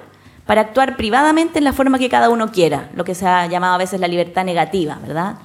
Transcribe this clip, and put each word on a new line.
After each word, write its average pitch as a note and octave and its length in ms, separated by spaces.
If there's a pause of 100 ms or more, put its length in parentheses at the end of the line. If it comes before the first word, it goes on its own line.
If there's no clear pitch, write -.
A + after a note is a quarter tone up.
(460)
para G#3 140
actuar B3+ 380
privadamente D#4 640
en D4 40
la C#4 80
forma C4+ 260
que B3+ 120
cada A#3+ 180
uno A3+ 240
quiera, D3+ 420
lo F3 120
que F#3 100
se F#3+ 100
ha F3+ 220
llamado F3+ 280
a - 20
veces F#3 240
la F3 80
libertad F3 340
negativa, E3 580
¿verdad? E3+ 440